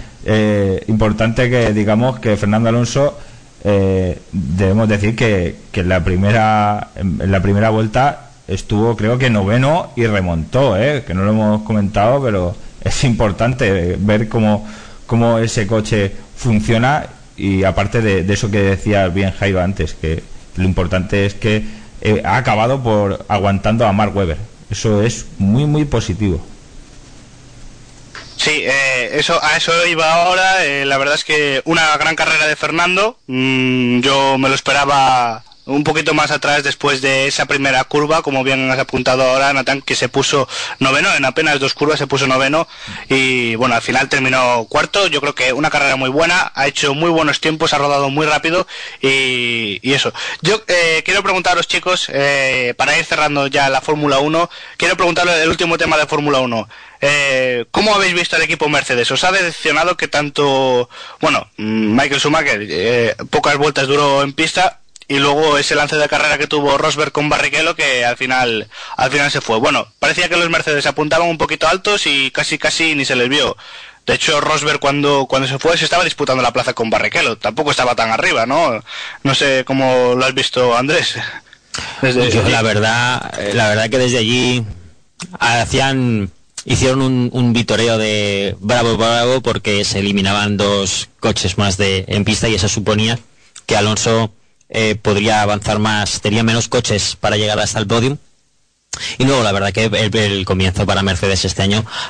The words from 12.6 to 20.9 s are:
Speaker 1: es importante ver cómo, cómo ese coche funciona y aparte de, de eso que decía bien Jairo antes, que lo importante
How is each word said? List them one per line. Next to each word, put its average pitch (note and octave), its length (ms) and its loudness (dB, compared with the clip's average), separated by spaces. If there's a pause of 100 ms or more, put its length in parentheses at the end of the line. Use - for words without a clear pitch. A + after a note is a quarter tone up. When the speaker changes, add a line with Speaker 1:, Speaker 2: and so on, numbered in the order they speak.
Speaker 1:
es - 220 -2
importante G#2+ 960 0
ver G#2+ 300 0
cómo, G#2+ 380 0 (400)
cómo A#2 340 2
ese A2 260 -2
coche G#2+ 460 0 (240)
funciona A#2 720 0 (280)
y F#2+ 280 0
aparte G2 360 0
de, G2 220 2
de G2 120 0
eso G2+ 180 -2
que G2+ 100 2
decía G2 460 2
bien F#2 240 -2
Jairo G2 280 -2
antes, F2 340 -2
que D#2+ 280 -4 (320)
lo F#2 100 -2
importante F#2+ 640 0